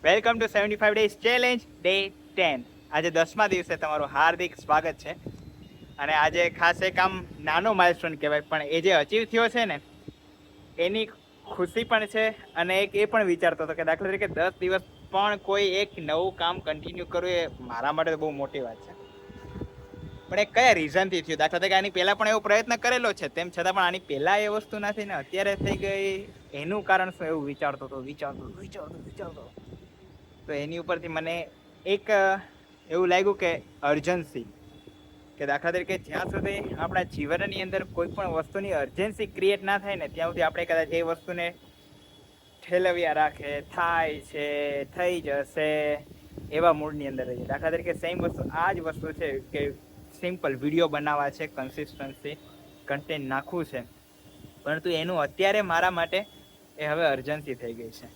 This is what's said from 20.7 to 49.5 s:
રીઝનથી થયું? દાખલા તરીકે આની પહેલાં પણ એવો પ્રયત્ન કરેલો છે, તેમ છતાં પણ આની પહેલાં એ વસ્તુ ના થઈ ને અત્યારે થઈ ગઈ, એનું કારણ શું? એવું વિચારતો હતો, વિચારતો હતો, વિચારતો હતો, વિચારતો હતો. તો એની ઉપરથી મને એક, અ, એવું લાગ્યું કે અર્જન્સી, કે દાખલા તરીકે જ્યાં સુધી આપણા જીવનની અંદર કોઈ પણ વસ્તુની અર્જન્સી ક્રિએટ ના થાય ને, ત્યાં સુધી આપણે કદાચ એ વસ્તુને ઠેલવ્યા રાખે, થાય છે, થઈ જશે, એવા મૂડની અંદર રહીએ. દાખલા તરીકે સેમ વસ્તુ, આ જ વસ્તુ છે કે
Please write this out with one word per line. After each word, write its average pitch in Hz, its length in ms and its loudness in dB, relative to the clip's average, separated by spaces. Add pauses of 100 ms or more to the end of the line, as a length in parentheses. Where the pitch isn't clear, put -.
રીઝનથી 175 500 2
થયું? 156 160 -4
દાખલા 156 200 2
તરીકે 190 160 2
આની 190 160 4
પહેલાં 190 280 2
પણ 214 100 2
એવો 220 120 4
પ્રયત્ન 226 360 4
કરેલો 240 360 2
છે, 151 160 -4
તેમ 170 220 -4
છતાં 180 240 0
પણ 190 80 4
આની 180 160 2
પહેલાં 175 420 2
એ 214 80 0
વસ્તુ 214 300 -4
ના 208 120 -2
થઈ 208 140 -6
ને 202 100 -8
અત્યારે 190 400 -2
થઈ 196 220 -2
ગઈ, 196 520 -4 (260)
એનું 170 300 -4
કારણ 185 260 4
શું? 175 160 -8
એવું 156 180 -2
વિચારતો 139 420 -4
હતો, 135 140 -10
વિચારતો 139 380 -10
હતો, - 220 -16
વિચારતો 190 340 -14
હતો, 160 100 -16
વિચારતો 165 380 -14
હતો. - 340 -20 (720)
તો 156 60 -8
એની 147 260 -6
ઉપરથી 165 300 -4
મને 160 400 -4 (380)
એક, 202 240 0
અ, 196 300 4 (500)
એવું 180 180 2
લાગ્યું 190 300 4
કે 170 240 0 (200)
અર્જન્સી, 143 640 0 (920)
કે 143 80 -4
દાખલા 143 240 0
તરીકે 180 280 -2
જ્યાં 175 320 -6
સુધી 196 480 -4
આપણા 180 240 0
જીવનની 175 600 -2
અંદર 185 220 -2
કોઈ 170 240 -4
પણ 190 200 -4
વસ્તુની 175 420 -4
અર્જન્સી 185 560 -2
ક્રિએટ 196 360 0
ના 196 160 0
થાય 196 180 -4
ને, 156 120 -6
ત્યાં 165 220 -2
સુધી 170 120 -2
આપણે 165 220 0
કદાચ 165 240 2
એ 165 140 0
વસ્તુને 170 520 -4 (1120)
ઠેલવ્યા 175 440 4
રાખે, 147 480 0
થાય 165 600 0
છે, 147 640 -4
થઈ 180 360 0
જશે, 151 760 0 (540)
એવા 160 200 6
મૂડની 151 340 -2
અંદર 131 200 -4
રહીએ. 123 180 -6
દાખલા 156 260 -2
તરીકે 170 220 -2
સેમ 170 280 -4
વસ્તુ, 165 220 -2 (100)
આ 170 200 2
જ 170 80 -4
વસ્તુ 160 320 -6
છે 151 260 -4
કે 143 500 -6 (320)